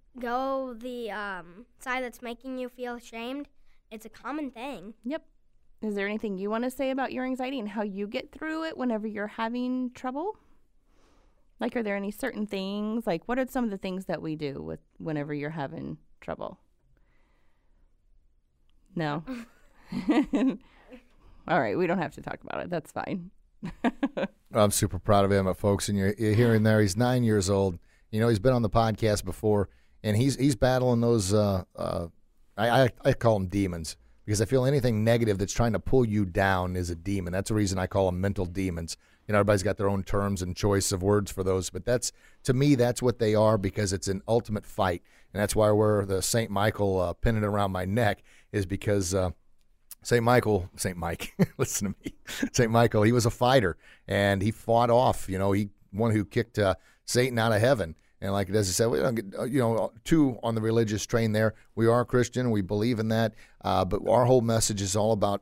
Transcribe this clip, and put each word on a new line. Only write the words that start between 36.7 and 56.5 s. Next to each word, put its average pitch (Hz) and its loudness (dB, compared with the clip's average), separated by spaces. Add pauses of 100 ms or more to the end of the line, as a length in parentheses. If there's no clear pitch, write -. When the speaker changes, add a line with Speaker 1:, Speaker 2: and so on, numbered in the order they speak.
Speaker 3:
is 87 -2
a 87 -6
demon. 90 -4
That's 98 -2
the 110 0
reason 98 0
I 92 0
call 98 0
them 90 -2
mental 98 -2
demons. 85 -6 (300)
You 107 -2
know, 104 4
everybody's 101 4
got 98 -2
their 98 0
own 98 -2
terms 101 -2
and 90 -6
choice 101 2
of 92 -2
words 101 2
for 95 -6
those, 92 0
but 90 -12
that's, 123 -2 (320)
to 131 2
me, 143 4
that's 120 2
what 123 2
they 107 4
are, 107 6
because 98 -2
it's 98 -4
an 95 -4
ultimate 113 -2
fight, 92 -2 (320)
and 101 -2
that's 101 0
why 107 6
I - 6
wear 107 4
the 95 -2
Saint 113 -2
Michael, 101 0
uh, 87 -2
pennant 110 0
around 101 0
my 92 -4
neck, 101 0 (280)
is 101 0
because, 95 0
uh, 92 2 (760)
Saint 120 2
Michael, 113 4
Saint 92 -6
Mike, 85 -6 (120)
<laughs> - -2
listen 104 -4
to - -16
me, - -12 (360)
Saint 113 2
Michael, 113 4
he 113 6
was 117 2
a 117 0
fighter, 120 2 (300)
and 101 2
he 107 0
fought 117 2
off, 120 2
you 98 -4
know, 98 2
he, 101 0 (220)
one 110 0
who 107 0
kicked, - -4